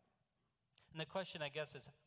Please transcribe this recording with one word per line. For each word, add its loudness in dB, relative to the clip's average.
And 0
the 2
question, 0
I 4
guess, 0
is, -6